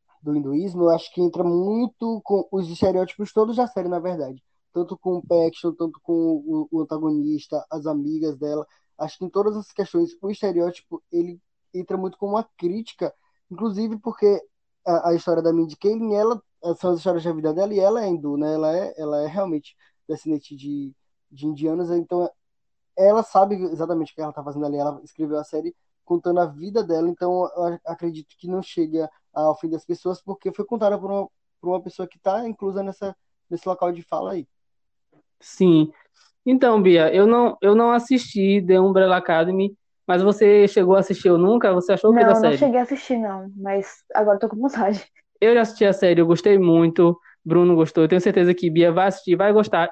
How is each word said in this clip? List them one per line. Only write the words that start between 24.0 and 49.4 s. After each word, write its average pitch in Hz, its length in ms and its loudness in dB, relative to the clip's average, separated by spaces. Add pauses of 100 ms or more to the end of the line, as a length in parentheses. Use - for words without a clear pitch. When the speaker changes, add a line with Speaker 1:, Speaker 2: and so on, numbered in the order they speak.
Speaker 1:
o - 20 -20
que 156 60 -14
ela 151 120 -10
tá 147 120 -14
fazendo 147 220 -8
ali, 143 100 -6
ela 143 260 -4
escreveu 151 360 -8
a 151 60 -8
série 160 300 -8 (300)
contando 175 360 0
a 175 60 0
vida 185 380 -6
dela, 165 240 -2
então 180 480 -2
eu 175 80 -4
ac-, 170 220 -6
acredito 165 520 -10
que - 80 -18
não 185 140 -6
chega 160 480 -6 (240)
ao 151 260 -2
fim 165 120 -8
das 160 140 -8
pessoas, 175 360 -8
porque 196 320 -10
foi 208 120 -8
contada 208 340 -2
por 190 120 -10
uma, 196 180 -6 (320)
por 170 100 -8
uma 185 100 -4
pessoa 185 260 -12
que - 120 -20
tá 214 280 -4
inclusa 196 360 -8
nessa, 196 340 -10 (320)
nesse 170 180 -8
local 180 260 -2
de 170 100 -12
fala 180 300 -8
aí. 170 140 -8 (920)
Speaker 2:
Sim. 160 500 4 (540)
Então, 247 380 4
Bia, 170 320 6
eu 196 120 6
não, 240 360 4
eu 202 120 6
não 233 180 4
assisti 233 680 0
The 185 200 4
Umbrella 190 360 4
Academy, 180 580 0 (320)
mas 180 160 2
você 202 460 6
chegou 190 280 4
a - 20 6
assistir 190 320 0
ou 170 80 6
nunca? 208 340 4
Você 180 200 0
achou 214 180 2
o - 20 6
que 233 80 6
Speaker 3:
Não, 226 60 6
Speaker 2:
da - 80 6
Speaker 3:
não 226 60 2
Speaker 2:
série? 269 180 2
Speaker 3:
cheguei 247 220 2
a - 20 2
assistir, 262 340 -4
não, 196 400 -8
mas 196 460 -6 (100)
agora 208 240 2
eu 196 40 -4
tô 226 80 -2
com 214 80 -10
vontade. 220 500 -2 (340)
Speaker 2:
Eu 226 140 4
já 233 80 4
assisti 220 220 0
a 202 80 4
série, 175 280 4
eu 165 60 4
gostei 190 320 4
muito, 170 600 4 (260)
Bruno 175 300 4
gostou, 160 300 2
eu 156 40 2
tenho 185 120 4
certeza 180 320 2
que 180 160 -2
Bia 170 240 4
vai 185 140 2
assistir, 190 280 -2
vai 196 180 2